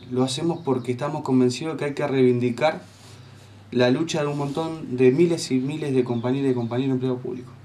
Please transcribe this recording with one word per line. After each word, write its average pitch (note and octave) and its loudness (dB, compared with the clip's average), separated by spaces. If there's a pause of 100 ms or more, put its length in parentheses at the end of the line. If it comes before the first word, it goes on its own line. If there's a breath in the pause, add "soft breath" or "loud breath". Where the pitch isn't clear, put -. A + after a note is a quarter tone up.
lo B2+ 0
hacemos E3 -2
porque B2+ -2
estamos D3 -4
convencidos C3 2
que D3 -4
hay C#3+ -4
que D3 -2
reivindicar B2+ 2 (880 loud breath)
la B2 4
lucha D#3 0
de D3 0
un D3 -4
montón D#3+ -6
de B2+ 8
miles E3 2
y C3 2
miles C#3+ -4
de B2+ 4
compañeras B2+ 0
y - 0
compañeros B2 -2
empleados B2+ -2
públicos. - -10 (140)